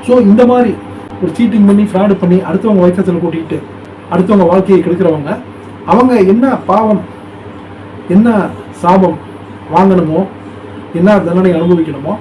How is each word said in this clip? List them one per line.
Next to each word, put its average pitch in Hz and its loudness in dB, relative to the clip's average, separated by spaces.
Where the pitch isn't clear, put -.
So, 240 2
இந்த 220 6
மாதிரி 240 2
ஒரு 160 -4
சீட்டிங் 208 2
பண்ணி, 202 4
ஃப்ராடு 196 2
பண்ணி, 180 2
அடுத்தவங்க 202 2
வயிற்றத்துல 180 0
கூட்டிட்டு 160 -6
அடுத்தவங்க 185 2
வாழ்க்கையை 190 4
கெடுக்கிறவங்க, 165 0
அவங்க 247 4
என்ன 240 2
பாவம், 208 2
என்ன 220 6
சாபம் 175 2
வாங்கணுமோ, 175 2
என்ன 202 4
தண்டனை 180 2
அனுபவிக்கணுமோ 160 0